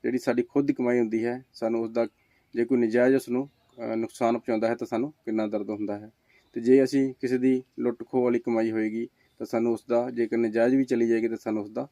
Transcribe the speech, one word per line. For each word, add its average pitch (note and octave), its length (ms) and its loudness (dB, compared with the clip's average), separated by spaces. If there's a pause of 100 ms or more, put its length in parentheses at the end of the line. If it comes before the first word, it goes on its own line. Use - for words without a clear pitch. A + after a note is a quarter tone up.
ਜਿਹੜੀ B2 160 -2
ਸਾਡੀ A#2+ 240 0
ਖੁਦ C#3 240 0
ਦੀ C#3 60 0
ਕਮਾਈ B2 260 0
ਹੁੰਦੀ A2+ 260 0
ਹੈ, B2+ 280 -6
ਸਾਨੂੰ A#2 300 -2
ਉਸ A2+ 80 -6
ਦਾ A#2 160 0 (480)
ਜੇ A#2 100 0
ਕੋਈ B2 140 2
ਨਜਾਇਜ਼ A#2+ 360 4
ਉਸ C3+ 140 0
ਨੂੰ, B2+ 200 -4
ਅ, A2+ 480 -10
ਨੁਕਸਾਨ A#2 360 0
ਪਹੁੰਚਾਉਂਦਾ A2+ 360 0
ਹੈ A#2 60 0
ਤਾਂ A#2 120 -6
ਸਾਨੂੰ B2 260 -4
ਕਿੰਨਾ A2 340 -4
ਦਰਦ G#2 240 -4
ਹੁੰਦਾ G#2 280 -6
ਹੈ। G#2+ 120 -16 (420)
ਤੇ A#2+ 80 -6
ਜੇ B2+ 240 6
ਅਸੀਂ C3+ 360 0
ਕਿਸੇ B2+ 180 -2
ਦੀ B2+ 240 2 (160)
ਲੁੱਟ A#2+ 280 -4
ਖੋਹ B2+ 180 0
ਵਾਲੀ B2 140 2
ਕਮਾਈ A2+ 320 0
ਹੋਏਗੀ A2 380 -4 (300)
ਤਾਂ - 80 -10
ਸਾਨੂੰ A#2 260 0
ਉਸ A2 160 -4
ਦਾ A#2+ 220 0
ਜੇਕਰ A#2 260 -2
ਨਜਾਇਜ਼ A#2 380 2
ਵੀ C3+ 100 4
ਚਲੀ A#2 240 2
ਜਾਏਗੀ A2+ 200 2
ਤਾਂ A2+ 80 -2
ਸਾਨੂੰ G#2+ 260 -4
ਉਸ G#2 80 -12
ਦਾ B2 220 -8